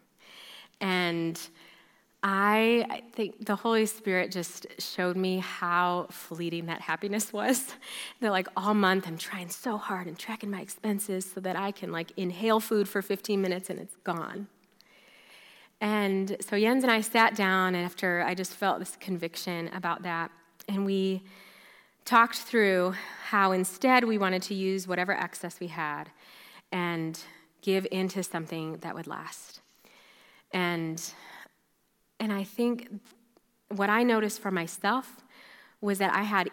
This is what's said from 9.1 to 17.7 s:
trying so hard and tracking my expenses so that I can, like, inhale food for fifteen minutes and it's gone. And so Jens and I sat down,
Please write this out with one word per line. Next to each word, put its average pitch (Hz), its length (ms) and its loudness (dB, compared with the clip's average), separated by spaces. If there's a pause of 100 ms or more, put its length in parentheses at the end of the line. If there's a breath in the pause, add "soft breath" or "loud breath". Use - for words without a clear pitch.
trying 180 320 -8
so 226 260 -6
hard 185 300 -6
and 165 120 -10
tracking 220 320 -8
my 190 120 -6
expenses 202 680 -4
so - 100 -10
that 185 140 -2
I 196 160 -2
can, 185 220 -8
like, 165 240 -6
inhale 202 440 2
food 214 280 2
for 196 140 -2
fifteen 196 400 0
minutes 185 260 -2
and - 100 -6
it's - 260 -14
gone. 185 420 -6 (1400 loud breath)
And 196 540 2
so - 180 -4
Jens 240 280 4
and 247 80 4
I 220 80 4
sat 220 340 6
down, 190 400 4